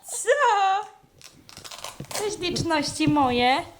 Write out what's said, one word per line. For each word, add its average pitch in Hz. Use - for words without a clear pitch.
Co? -
Cześć, 403
liczności 311
moje. 262